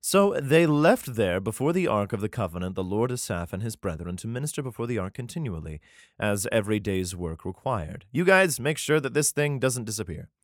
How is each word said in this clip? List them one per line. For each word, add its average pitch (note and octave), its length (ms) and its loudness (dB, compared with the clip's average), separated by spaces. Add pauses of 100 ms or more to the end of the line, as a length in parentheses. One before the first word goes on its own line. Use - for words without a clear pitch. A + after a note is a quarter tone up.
So G3+ 360 4
they D#3 280 6
left D3+ 480 4
there F#2+ 260 2
before A2+ 320 0
the F3 140 2
ark G2+ 260 2
of G#2 80 -4
the G#2 80 -2
covenant, F#2 460 -2
the F#2+ 100 -2
Lord G#2+ 260 0
Asaph F2+ 440 -4
and F#2 80 -6
his A2+ 120 -6
brethren, F2 440 -6
to - 80 -10
minister C3 360 -6
before A#2+ 240 -6
the A#2+ 120 -2
ark F#2 160 -4
continually, E2+ 680 -8 (380)
as G2+ 340 0
every G#2+ 260 2
day's F#2 380 -2
work E2+ 300 -8
required. F#2 640 -6
You E3 140 0
guys, F#3 340 6
make C#3+ 160 -2
sure D3+ 240 2
that C3 140 -6
this D#3 160 2
thing D3 280 0
doesn't B2 260 0
disappear. G#2 440 -8 (160)